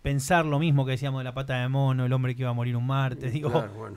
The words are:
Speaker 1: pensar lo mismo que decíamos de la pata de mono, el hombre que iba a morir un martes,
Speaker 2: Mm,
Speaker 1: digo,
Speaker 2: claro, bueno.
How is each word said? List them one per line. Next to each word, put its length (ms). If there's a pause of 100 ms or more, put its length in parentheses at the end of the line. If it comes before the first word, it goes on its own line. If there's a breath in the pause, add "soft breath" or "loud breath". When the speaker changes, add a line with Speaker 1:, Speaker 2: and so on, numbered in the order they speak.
Speaker 1:
pensar 420
lo 160
mismo 240
que 80
decíamos 280
de 40
la 100
pata 280
de 60
mono, 360
el 80
hombre 240
que 60
iba 80
a 40
morir 220
un 100
martes, 460
Speaker 2:
Mm, 20
Speaker 1:
digo, 160
Speaker 2:
claro, 220
bueno. 240